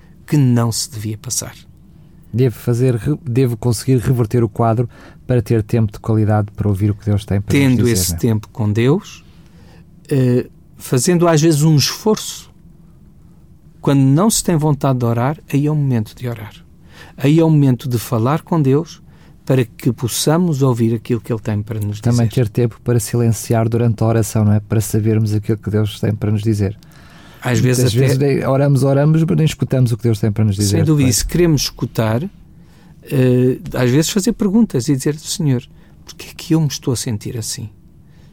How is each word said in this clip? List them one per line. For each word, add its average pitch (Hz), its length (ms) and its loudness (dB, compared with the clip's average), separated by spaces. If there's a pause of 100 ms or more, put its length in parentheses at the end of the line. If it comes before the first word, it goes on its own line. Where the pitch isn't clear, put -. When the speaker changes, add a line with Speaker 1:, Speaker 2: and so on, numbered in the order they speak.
(260)
Speaker 1:
que - 100 -2
não 120 380 4
se - 180 -8
devia 107 260 -8
passar. - 380 -10 (800)
Speaker 2:
Devo 120 220 0
fazer, 120 400 0
re-, 139 280 -4
devo 120 320 0
conseguir 123 440 0
reverter 117 440 0
o 110 60 0
quadro 117 400 0 (360)
para 123 160 2
ter 113 220 0
tempo 113 300 0
de - 60 -18
qualidade 107 520 0
para - 160 -4
ouvir 104 240 0
o 104 40 -4
que - 100 -16
Deus 101 180 0
tem 98 160 -2
para 143 180 0
nos 139 120 4
Speaker 1:
Tendo 120 140 2
Speaker 2:
dizer, 120 100 2
Speaker 1:
esse 92 160 -2
Speaker 2:
não 87 80 -4
é? - 20 -8
Speaker 1:
tempo 110 300 -2
com 104 200 -4
Deus, 123 540 0 (880)
eh, 127 400 0 (260)
fazendo 165 520 0
às 160 140 4
vezes 156 200 4
um 156 160 4
esforço, - 760 -2 (1300)
quando 139 220 2
não 143 280 4
se - 140 -2
tem 175 140 0
vontade 143 420 0
de 120 60 0
orar, 120 320 0 (140)
aí 143 140 0
é 147 60 0
o 156 40 0
momento 131 380 -2
de 123 140 -10
orar. 104 260 -10 (640)
Aí 151 240 2
é 165 60 4
o 160 40 2
momento 143 380 2
de 120 100 -2
falar 123 440 -2
com 165 200 -2
Deus 139 400 0 (440)
para 131 180 0
que - 300 -4
possamos 151 680 -2
ouvir 117 320 2
aquilo 117 280 -4
que - 100 -10
Ele 113 80 -2
tem 104 220 -4
para 107 180 -8
nos 104 220 -6
Speaker 2:
Também 117 260 2
Speaker 1:
dizer. 123 160 0
Speaker 2:
ter 104 60 -2
tempo 120 340 -2
para 120 160 0
silenciar 117 680 0
durante 113 340 0
a - 20 2
oração, 113 380 0
não 104 80 4
é? 107 80 2
Para 104 220 -2
sabermos 110 520 0
aquilo 107 240 -2
que - 120 -8
Deus 104 320 -2
tem 107 120 0
para 104 160 -4
nos 107 140 0
dizer. 104 340 -2 (640)
Speaker 1:
Às 123 180 0
vezes 127 340 2
Speaker 2:
Muitas - 20 -4
Speaker 1:
até 135 320 2
Speaker 2:
vezes 135 120 2
nem - 80 -4
oramos, 135 360 2
oramos, 147 400 4
mas 160 140 0
nem 156 80 2
escutamos 131 460 0
o 117 60 0
que - 60 -10
Deus 113 160 0
tem 110 120 0
para 110 120 -2
nos 104 120 2
dizer 104 220 0
Speaker 1:
Sem 165 60 2
dúvida, 147 200 2
e 131 80 2
Speaker 2:
depois. 110 60 0
Speaker 1:
se - 80 -2
queremos 160 360 2
escutar, 117 600 -4
eh, - 1400 -2 (140)
às 127 160 0
vezes 147 200 2
fazer 214 240 0
perguntas 196 560 0
e 143 60 2
dizer, 147 220 -2
"Senhor, 139 460 -2 (400)
porquê - 280 -20
é - 40 -20
que - 200 -2
eu 165 40 2
me 156 80 0
estou - 260 -6
a 110 40 -2
sentir 110 400 -8
assim? 107 320 -10 (640)